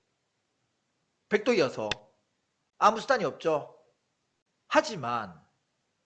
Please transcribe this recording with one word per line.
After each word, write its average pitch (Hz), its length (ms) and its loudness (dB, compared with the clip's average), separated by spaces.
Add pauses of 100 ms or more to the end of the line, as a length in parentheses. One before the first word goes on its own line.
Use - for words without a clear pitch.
(1300)
백도 208 240 2
이어서 120 360 0 (880)
아무 214 220 2
수단이 226 240 0
없죠. 147 520 -4 (920)
하지만 120 760 -2 (640)